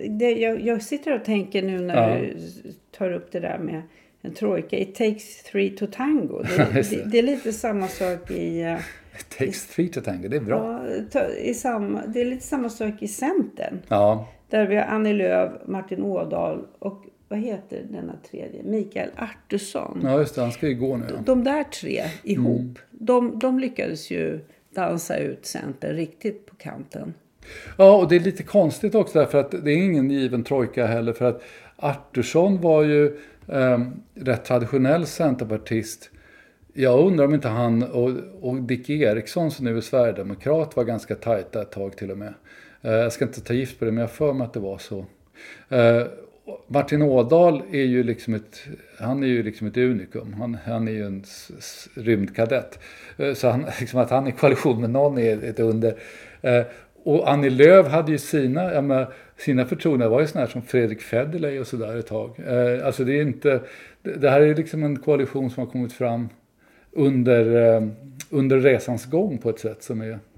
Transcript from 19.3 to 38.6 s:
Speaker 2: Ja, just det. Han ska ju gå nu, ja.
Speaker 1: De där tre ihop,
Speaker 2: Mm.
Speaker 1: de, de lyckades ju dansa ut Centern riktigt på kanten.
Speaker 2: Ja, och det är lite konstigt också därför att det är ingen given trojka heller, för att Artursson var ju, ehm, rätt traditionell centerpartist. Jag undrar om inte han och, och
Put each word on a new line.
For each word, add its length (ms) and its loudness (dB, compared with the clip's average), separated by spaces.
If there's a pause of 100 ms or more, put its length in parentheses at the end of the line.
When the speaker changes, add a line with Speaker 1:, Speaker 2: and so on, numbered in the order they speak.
Speaker 2:
Ja, 140 2
just 160 0
det. 80 -4
Han 100 -2
ska 160 -4
ju 60 0
gå 220 -4
nu, 120 -6
ja. 60 -8 (120)
Speaker 1:
De 180 4
där 200 0
tre 380 -8 (200)
ihop, 380 0
Speaker 2:
Mm. 140 -8 (160)
Speaker 1:
de, 480 0
de 200 0
lyckades 520 -6
ju 300 -4 (340)
dansa 440 -4
ut 280 -6
Centern 500 -8
riktigt 500 -8
på 100 -20
kanten. 580 -14 (640)
Speaker 2:
Ja, 180 12
och 120 6
det 80 6
är 40 6
lite 220 -2
konstigt 520 2
också 240 4
därför 200 4
att 120 0 (140)
det 80 2
är 120 4
ingen 260 2
given 340 0
trojka 420 0
heller, 260 0
för 120 -2
att 180 0 (340)
Artursson 840 0
var 220 6
ju, 360 4 (340)
ehm, 400 2 (220)
rätt 300 -2
traditionell 640 2
centerpartist. 1040 -4 (640)
Jag 340 4
undrar 180 4
om 100 2
inte 140 0
han 340 2
och, 280 0 (300)
och 220 -4